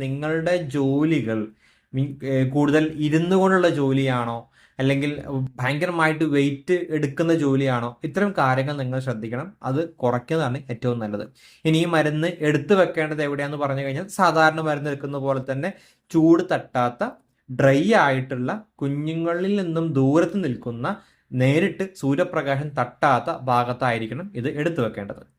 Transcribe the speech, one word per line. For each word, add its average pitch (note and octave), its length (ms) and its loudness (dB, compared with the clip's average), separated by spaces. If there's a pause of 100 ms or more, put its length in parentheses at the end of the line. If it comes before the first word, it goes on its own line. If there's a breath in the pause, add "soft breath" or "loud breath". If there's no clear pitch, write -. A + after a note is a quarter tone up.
നിങ്ങളുടെ D#3 480 -2 (220)
ജോലികൾ C#3 640 2 (560 soft breath)
മീ-, C3+ 200 -2 (160)
ഏ, C3+ 40 0 (180)
കൂടുതൽ D3 320 4 (220)
ഇരുന്നു E3+ 340 2
കൊണ്ടുള്ള F#3+ 280 4 (100)
ജോലിയാണോ C3 580 0 (440 soft breath)
അല്ലെങ്കിൽ C#3 300 0 (480)
ഭയങ്കരമായിട്ട് D#3 680 0 (100)
വെയിറ്റ് C#3+ 420 0 (200)
എടുക്കുന്ന D#3+ 460 0
ജോലിയാണോ, C3 480 2 (160)
ഇത്തരം F#3+ 320 0
കാര്യങ്ങൾ C3+ 420 2
നിങ്ങൾ B2+ 260 -4
ശ്രദ്ധിക്കണം. A#2 400 -6 (220)
അത് C#3 120 0 (200)
കുറയ്ക്കുന്നതാണ് B2+ 580 -2 (140)
ഏറ്റവും A#2+ 300 -4
നല്ലത്. G#2 220 -6 (420 soft breath)
ഇനി D#3+ 160 4
ഈ - 20 0 (100)
മരുന്ന് D3+ 360 0 (180)
എടുത്തു D3 320 2
വെക്കേണ്ടത് D#3 460 0
എവിടെയാണെന്ന് C#3+ 380 -4
പറഞ്ഞു C3+ 220 -2
കഴിഞ്ഞാൽ E3 300 -6
സാധാരണ D#3+ 520 4
മരുന്ന് C#3+ 240 -2
എടുക്കുന്ന C#3+ 340 -8
പോലെ C3+ 240 -2
തന്നെ C#3+ 200 -4 (440 soft breath)
ചൂട് E3 280 6 (120)
തട്ടാത്ത B2+ 560 -2 (500)
ഡ്രൈ C#3 200 6 (260)
ആയിട്ടുള്ള C3 440 -2 (300)
കുഞ്ഞുങ്ങളിൽ E3 840 -2
നിന്നും E3 240 -2 (140)
ദൂരത്ത് E3 460 4
നിൽക്കുന്ന A#2+ 400 -6 (540 soft breath)
നേരിട്ട് D#3+ 420 2 (160)
സൂര്യപ്രകാശം C#3+ 800 -2
തട്ടാത്ത C3 520 0 (200)
ഭാഗത്തായിരിക്കണം B2 760 -2 (140)
ഇത് B2 100 -2 (120)
എടുത്തു E3 240 -2
വെക്കേണ്ടത്. G#2 360 -8 (180)